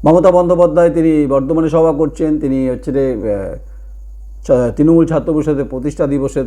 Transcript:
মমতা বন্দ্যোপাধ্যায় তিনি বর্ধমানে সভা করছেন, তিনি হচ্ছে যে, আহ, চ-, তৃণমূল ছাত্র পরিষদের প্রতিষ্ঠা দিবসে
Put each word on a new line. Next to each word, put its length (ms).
মমতা 280
বন্দ্যোপাধ্যায় 640
তিনি 160
বর্ধমানে 360
সভা 240
করছেন, 460
তিনি 180
হচ্ছে 280
যে, 160
আহ, 100
চ-, 300
তৃণমূল 360
ছাত্র 240
পরিষদের 380
প্রতিষ্ঠা 340
দিবসে 400